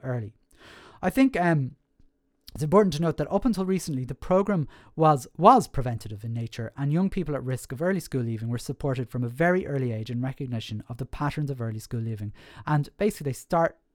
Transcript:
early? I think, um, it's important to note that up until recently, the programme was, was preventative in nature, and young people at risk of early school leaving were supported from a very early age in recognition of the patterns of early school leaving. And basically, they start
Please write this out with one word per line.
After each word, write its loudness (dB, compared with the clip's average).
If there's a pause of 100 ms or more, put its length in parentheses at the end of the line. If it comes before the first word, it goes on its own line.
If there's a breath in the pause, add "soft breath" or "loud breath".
early? -6 (680 loud breath)
I 0
think, 2
um, 2 (800)
it's -6
important 4
to -4
note 0
that -4
up 2
until 0
recently, -2
the -8
programme 2 (280 loud breath)
was, 4 (100)
was 8
preventative -6
in -6
nature, -6
and -2
young 2
people -2
at -4
risk -4
of -8
early 0
school -2
leaving -4
were -2
supported -4
from -4
a -2
very 2
early -2
age -6
in -4
recognition -6
of -10
the -8
patterns -4
of -8
early -6
school -8
leaving. -6 (320 loud breath)
And 2
basically, -2
they -4
start 0 (180)